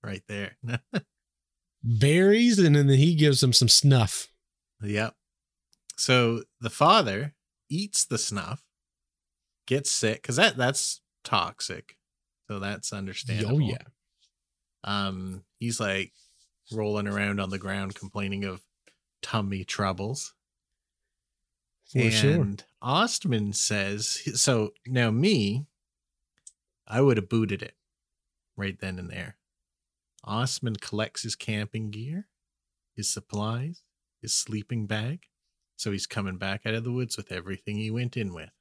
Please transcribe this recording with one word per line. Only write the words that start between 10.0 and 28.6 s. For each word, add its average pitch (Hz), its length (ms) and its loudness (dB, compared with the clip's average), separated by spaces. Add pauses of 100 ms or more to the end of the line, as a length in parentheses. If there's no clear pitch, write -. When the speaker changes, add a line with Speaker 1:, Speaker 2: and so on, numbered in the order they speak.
Speaker 1:
'cause 123 120 -6
that, 170 220 4
that's - 440 -2 (220)
toxic. - 760 -4 (500)
So 101 120 -8
that's 98 340 -8
understandable. 107 640 -4
Speaker 2:
Oh, - 20 2
yeah. 123 180 -2 (1040)
Speaker 1:
Um, 95 600 -6 (160)
he's, 117 200 -6
like, 98 320 -4 (600)
rolling 104 360 -2
around 101 320 -2
on 95 100 -4
the 98 100 -6
ground 95 360 -6
complaining 98 480 -8
of 92 180 -10 (600)
tummy 98 420 -4
troubles. 98 680 -4 (1600)
Speaker 2:
For 123 200 4
sure. 139 300 4
Speaker 1:
And 101 220 -4 (180)
Ostman 127 720 0
says, 104 680 -2 (200)
so 113 300 2 (160)
now 123 240 2
me, 131 540 2 (1200)
I 113 140 0
would 131 160 6
have 95 120 -4
booted 107 320 0
it - 140 -14 (840)
right 98 220 -6